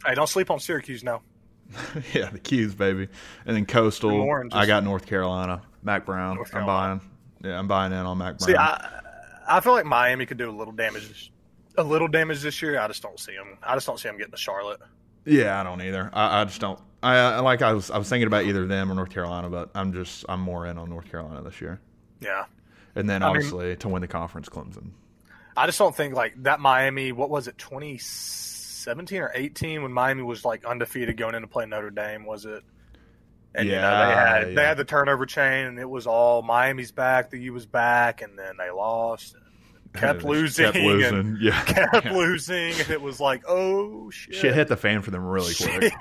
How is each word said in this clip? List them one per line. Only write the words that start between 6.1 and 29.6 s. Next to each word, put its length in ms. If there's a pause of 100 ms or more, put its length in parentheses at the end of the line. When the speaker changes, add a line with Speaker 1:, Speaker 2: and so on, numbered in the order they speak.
Speaker 1:
North 180
Speaker 2:
I'm 120
Speaker 1:
Carolina. 300 (460)
Speaker 2:
buying. 100
Yeah, 80
I'm 80
buying 260
in 60
on 180
Mac 200
Brown. 120
Speaker 1:
See, 60
I, 440 (480)
I 140
feel 120
like 120
Miami 400
could 120
do 120
a 60
little 180
damage 360
this, 200 (480)
a 60
little 240
damage 340
this 200
year. 180
I 80
just 140
don't 180
see 160
'em. 280
I 120
just 120
don't 120
see 80
'em 100
getting 140
to 60
Charlotte. 420 (460)
Speaker 2:
Yeah, 340
I 40
don't 180
either. 320
I, 280
I 40
just 160
don't. 180 (220)
I, 160
I, 220
like, 220
I 120
was, 180
I 60
was 100
thinking 200
about 180
either 200
them 260
or 40
North 140
Carolina, 400
but 260
I'm 180
just, 360
I'm 100
more 280
in 100
on 120
North 220
Carolina 300
this 180
year. 220 (400)
Speaker 1:
Yeah. 240 (500)
Speaker 2:
And 140
then, 140
Speaker 1:
I 40
mean, 100
Speaker 2:
obviously, 400
to 120
win 120
the 60
conference, 400
Clemson. 440 (680)
Speaker 1:
I 80
just 140
don't 160
think, 200
like, 280
that 180
Miami, 500
what 180
was 200
it, 80
twenty 400
seventeen 1200
or 140
eighteen 480